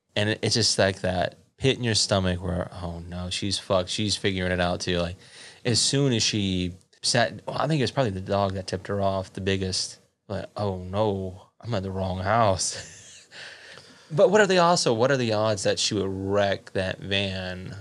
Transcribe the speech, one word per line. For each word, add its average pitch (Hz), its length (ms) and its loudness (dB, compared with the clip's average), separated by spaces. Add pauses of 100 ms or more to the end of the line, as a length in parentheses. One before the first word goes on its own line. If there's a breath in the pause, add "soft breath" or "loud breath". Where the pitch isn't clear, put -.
(180)
And 107 140 2
it, - 100 -2
it's 107 140 0
just 110 220 2
like 98 240 2
that 90 360 -2 (200)
pit 127 200 2
in 120 60 -6
your 113 120 2
stomach 92 480 2
where, 87 260 -2 (140)
"Oh, 87 260 -8
no, 90 220 -8
she's 98 260 -4
fucked." 92 320 0
She's 104 260 -2
figuring 92 360 -2
it 90 80 0
out, 90 220 0
too. 87 180 0
Like, 87 160 -2 (500 loud breath)
as 117 160 2
soon 139 320 2
as 110 80 2
she 92 520 0 (280)
sat, 107 460 0
well, - 100 -6
I 120 100 0
think 156 120 0
it 127 40 2
was 107 60 0
probably 123 220 0
the 92 100 -6
dog 98 320 0
that 95 140 -8
tipped 92 220 -6
her 101 120 -2
off 95 320 -2
the 98 80 -8
biggest. 95 560 -2 (320)
Like, 95 160 -6 (100)
"Oh, 95 280 -4
no, 95 580 -2 (180)
I'm 117 140 -6
at 98 80 -2
the 98 80 -6
wrong 95 300 -4
house." 101 580 2
<laughs> - 500 -18 (840 loud breath)
But 175 220 6
what 214 80 6
are 208 80 8
the 185 120 4
also, 170 340 4
what 120 180 4
are 139 60 4
the 117 160 0
odds 107 300 2
that 104 160 2
she - 140 0
would 95 140 0
wreck 98 640 0
that 95 260 -2
van 92 800 -4